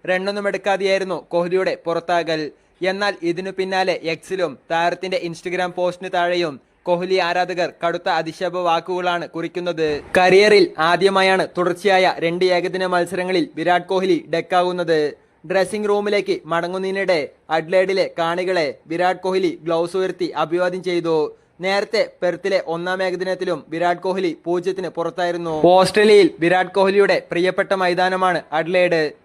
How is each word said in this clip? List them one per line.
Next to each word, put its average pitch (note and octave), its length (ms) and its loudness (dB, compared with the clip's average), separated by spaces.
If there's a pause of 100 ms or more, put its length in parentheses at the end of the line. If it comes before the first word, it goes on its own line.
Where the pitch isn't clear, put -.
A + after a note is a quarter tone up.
റണ്ണൊന്നും G3+ 380 -2
എടുക്കാതെയായിരുന്നു F#3+ 800 -2
കോഹ്ലിയുടെ F3 580 -2
പുറത്താകൽ. E3 680 -2 (400)
എന്നാൽ G3+ 220 -2 (100)
ഇതിനു F3 340 -4
പിന്നാലെ F#3 460 0
എക്സിലും E3 540 -4 (140)
താരത്തിന്റെ F3 560 -2
Instagram F3 480 -6
പോസ്റ്റിന് F3+ 380 -4
താഴെയും F3 460 0 (240)
കോഹ്ലി F3+ 320 0
ആരാധകർ F3 580 0 (140)
കടുത്ത E3+ 220 -4
അധിക്ഷേപ E3 480 -4
വാക്കുകളാണ് F3 720 -2
കുറിക്കുന്നത്. E3 720 -4 (160)
കരിയറിൽ F#3+ 500 6 (100)
ആദ്യമായാണ് F#3+ 680 2 (100)
തുടർച്ചയായ F3+ 640 2
രണ്ട് F3 260 0
ഏകദിന F3+ 400 0
മത്സരങ്ങളിൽ F3+ 680 -2
വിരാട് F3 280 0
കോഹ്ലി F#3 500 0
ഡക്കാവുന്നത്. E3 800 0 (380)
ഡ്രസ്സിംഗ് G3 380 0
റൂമിലേക്ക് G3+ 560 0
മടങ്ങുന്നതിനിടെ F3+ 840 -2 (200)
അഡ്ലേഡിലെ F3+ 680 0
കാണികളെ E3+ 480 0 (200)
വിരാട് F3 380 0
കോഹ്ലി F#3 400 -2
ഗ്ലൗസ് E3+ 320 -2
ഉയർത്തി F#3 280 -4
അഭിവാദ്യം F3 580 -2
ചെയ്തു. E3 540 -2 (240)
നേരത്തെ G3+ 480 0 (120)
പെർത്തിലെ F3+ 440 0
ഒന്നാം F3+ 380 -4
ഏകദിനത്തിലും F3+ 640 -4
വിരാട് E3+ 320 -2
കോഹ്ലി F3+ 460 -2
പൂജ്യത്തിന് F3+ 440 -4
പുറത്തായിരുന്നു. E3+ 760 -4
ഓസ്ട്രേലിയയിൽ F#3+ 640 8 (100)
വിരാട് F3+ 400 2
കോഹ്ലിയുടെ G3 520 4
പ്രിയപ്പെട്ട F#3 420 0
മൈതാനമാണ് F#3 680 0 (100)
അഡ്ലേഡ്. E3 600 0 (140)